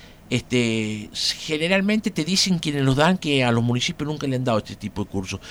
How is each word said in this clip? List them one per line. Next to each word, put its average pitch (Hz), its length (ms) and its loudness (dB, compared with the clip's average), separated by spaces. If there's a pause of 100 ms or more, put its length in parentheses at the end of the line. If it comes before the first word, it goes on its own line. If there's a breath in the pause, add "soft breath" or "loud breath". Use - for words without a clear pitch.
(300 soft breath)
este, 113 800 0
generalmente 190 1000 0
te 156 140 -2
dicen 185 340 0
quienes 147 260 0
los 131 120 4
dan 170 220 4
que 139 260 2
a 120 80 4
los 117 100 4
municipios 120 460 -2
nunca 151 180 -4
le 131 100 0
han 127 80 -2
dado 117 140 2
este 101 180 -6
tipo 104 280 -6
de - 60 -12
cursos, 95 300 -4 (100)